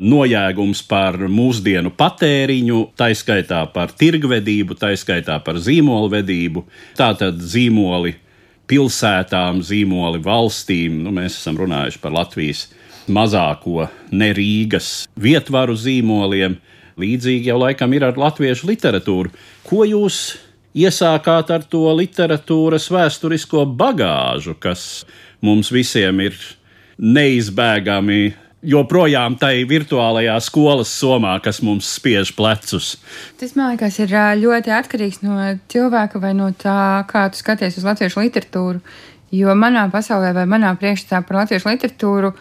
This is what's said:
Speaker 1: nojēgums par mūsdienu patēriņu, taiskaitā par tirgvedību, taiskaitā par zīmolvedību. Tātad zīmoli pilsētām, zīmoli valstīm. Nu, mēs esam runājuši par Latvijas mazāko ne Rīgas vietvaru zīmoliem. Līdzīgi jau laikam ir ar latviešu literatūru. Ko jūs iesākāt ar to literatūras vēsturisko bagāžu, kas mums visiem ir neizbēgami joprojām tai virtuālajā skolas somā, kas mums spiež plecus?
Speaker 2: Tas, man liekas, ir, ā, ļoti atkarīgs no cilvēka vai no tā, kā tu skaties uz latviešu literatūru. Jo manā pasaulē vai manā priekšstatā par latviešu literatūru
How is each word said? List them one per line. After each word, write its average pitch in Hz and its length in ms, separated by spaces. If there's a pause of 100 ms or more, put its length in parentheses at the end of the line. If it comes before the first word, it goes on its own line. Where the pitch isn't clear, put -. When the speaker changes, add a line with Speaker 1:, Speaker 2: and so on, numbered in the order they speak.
Speaker 1:
nojēgums 101 800
par 95 360
mūsdienu 98 760
patēriņu, 135 840 (140)
taiskaitā 101 720
par 87 260
tirgvedību, 110 840
taiskaitā 90 600
par 82 240
zīmolvedību. 104 1040 (300)
Tātad 98 440
zīmoli 90 800 (520)
pilsētām, 95 920
zīmoli 90 600
valstīm. 90 800
Nu, 98 120
mēs 90 240
esam 80 220
runājuši 73 420
par 76 140
Latvijas 76 500 (360)
mazāko 87 840 (200)
ne 104 240
Rīgas 104 800
vietvaru 131 640
zīmoliem. 104 800 (400)
Līdzīgi 123 520
jau 120 80
laikam 131 360
ir 143 120
ar 123 120
latviešu 143 500
literatūru. 95 640 (280)
Ko 208 260
jūs 208 500 (380)
iesākāt 165 760
ar 165 140
to 160 240
literatūras 160 1040
vēsturisko 160 760
bagāžu, 87 880
kas - 500 (340)
mums 107 340
visiem 104 480
ir 98 160 (640)
neizbēgami 107 1200 (400)
joprojām 143 800
tai 131 280
virtuālajā 117 760
skolas 143 520
somā, 120 480
kas 104 220
mums 104 280
spiež 98 440
plecus? - 600 (460)
Speaker 2:
Tas, 254 180
man 254 160
liekas, 214 240
ir, 202 160
ā, 208 240
ļoti 233 360
atkarīgs 214 500
no 202 140 (340)
cilvēka 226 500
vai 196 160
no 196 160
tā, 196 560
kā 196 200
tu - 120
skaties 190 380
uz 190 80
latviešu 208 340
literatūru. 185 600 (500)
Jo 196 240
manā 226 320
pasaulē 190 480
vai 180 80
manā 196 320
priekšstatā 190 480
par 196 160
latviešu 208 300
literatūru 202 720